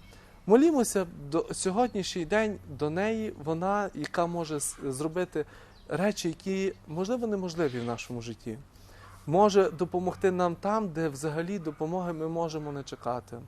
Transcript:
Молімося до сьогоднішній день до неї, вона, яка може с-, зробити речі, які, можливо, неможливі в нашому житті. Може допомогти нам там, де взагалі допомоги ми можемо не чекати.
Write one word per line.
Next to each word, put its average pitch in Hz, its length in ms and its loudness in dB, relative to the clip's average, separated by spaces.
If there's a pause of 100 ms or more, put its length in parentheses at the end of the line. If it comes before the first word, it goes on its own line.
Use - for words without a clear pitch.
(480)
Молімося 240 580 6 (260)
до 165 200 2
сьогоднішній 185 720 0
день 208 340 2 (100)
до 147 200 -2
неї, 214 440 0 (100)
вона, 185 500 0
яка 160 320 0
може 170 300 -2
с-, 143 360 -4
зробити 160 540 -2 (440)
речі, 185 380 0
які, 190 460 -2 (140)
можливо, 202 400 -2
неможливі 170 520 0
в 120 40 -4
нашому 120 380 -6
житті. 113 360 -8 (680)
Може 190 440 6
допомогти 180 600 0
нам 180 240 2
там, 208 340 -2
де 160 200 0
взагалі 160 500 -4
допомоги 165 540 -4
ми 156 140 -4
можемо 160 440 -4
не 139 120 -8
чекати. 120 540 -6 (100)